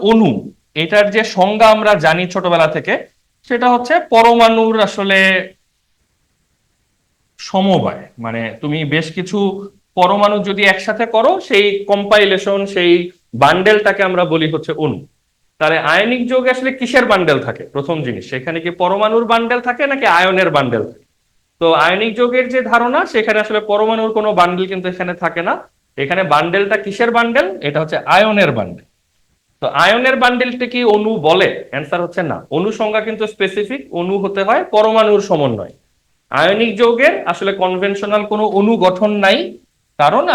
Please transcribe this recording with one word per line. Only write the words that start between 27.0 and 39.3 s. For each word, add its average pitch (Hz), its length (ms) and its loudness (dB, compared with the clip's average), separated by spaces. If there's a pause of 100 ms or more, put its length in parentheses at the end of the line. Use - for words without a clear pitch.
বান্ডেল? 233 300 2 (220)
এটা 147 140 -2
হচ্ছে 160 160 -4 (160)
আয়নের 202 440 4
বান্ডেল। 87 280 -10 (760)
তো 143 40 -4 (160)
আয়নের 247 400 2
বান্ডেলটা 247 500 -2
কি 247 80 -4 (140)
অণু 214 180 0 (160)
বলে? 180 200 4 (240)
অ্যান্সার 147 320 -4
হচ্ছে 175 260 -6
না। 101 60 -4 (200)
অণু 190 220 -2
সংজ্ঞা 214 300 -2
কিন্তু 220 160 -6 (100)
স্পেসিফিক, 208 480 -4 (160)
অণু 185 160 -2 (100)
হতে 196 240 -4
হয় 269 140 2 (120)
পরমাণুর 214 540 4
সমন্বয়। 127 460 -2 (640)
আয়নিক 208 400 2
যৌগের 240 340 2 (180)
আসলে 196 200 -4 (100)
কনভেনশনাল 196 600 -2 (100)
কোনো 214 120 -2 (140)
অণু 208 160 2 (120)
গঠন 185 240 0 (140)
নাই, 202 140 4 (640)